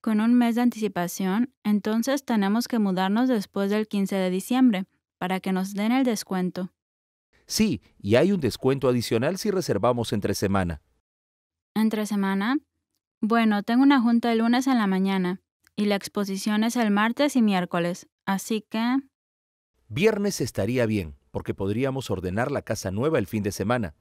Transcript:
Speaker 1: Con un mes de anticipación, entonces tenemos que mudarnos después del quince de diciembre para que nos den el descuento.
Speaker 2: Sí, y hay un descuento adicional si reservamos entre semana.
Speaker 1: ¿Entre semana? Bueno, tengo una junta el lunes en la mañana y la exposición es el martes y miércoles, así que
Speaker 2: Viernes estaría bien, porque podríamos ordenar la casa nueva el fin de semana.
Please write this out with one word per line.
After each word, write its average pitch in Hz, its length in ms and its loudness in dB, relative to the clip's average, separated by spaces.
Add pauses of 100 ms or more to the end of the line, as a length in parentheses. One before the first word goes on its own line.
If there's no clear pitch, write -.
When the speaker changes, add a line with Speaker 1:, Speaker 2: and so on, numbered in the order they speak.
Speaker 1:
Con 220 200 0
un 233 140 4
mes 233 200 4
de 240 80 0
anticipación, 202 880 -2 (100)
entonces 220 640 -2
tenemos 214 440 0
que 240 100 -2
mudarnos 196 500 0
después 196 420 -2
del 214 160 0
quince 196 300 -2
de 185 140 0
diciembre 196 560 0 (320)
para 185 220 -2
que 190 120 -4
nos 190 220 -2
den 208 180 0
el 262 120 2
descuento. 185 680 -4 (760)
Speaker 2:
Sí, 214 360 0 (160)
y 101 160 0
hay 160 180 6
un 185 80 0
descuento 131 480 0
adicional 123 480 0
si 208 140 -4
reservamos 120 640 0
entre 101 220 -2
semana. 92 460 0 (920)
Speaker 1:
¿Entre 214 320 0
semana? 202 500 0 (640)
Bueno, 220 420 2
tengo 240 200 2
una 277 180 6
junta 233 320 2
el 226 60 2
lunes 247 300 2
en 254 100 2
la 208 80 2
mañana 190 540 0 (340)
y 208 120 -2
la 202 100 2
exposición 202 680 -2
es 233 120 -2
el 226 160 2
martes 233 440 0
y 240 60 4
miércoles, 180 640 0 (180)
así 202 420 -2
que 233 300 -2 (920)
Speaker 2:
Viernes 202 520 0
estaría 120 460 -2
bien, 95 300 -2 (160)
porque 101 200 -8
podríamos 123 580 -4
ordenar 95 420 -2
la 107 100 -4
casa 101 300 -6
nueva 135 260 0
el 104 80 -2
fin 110 160 -4
de 101 80 -2
semana. 101 500 -4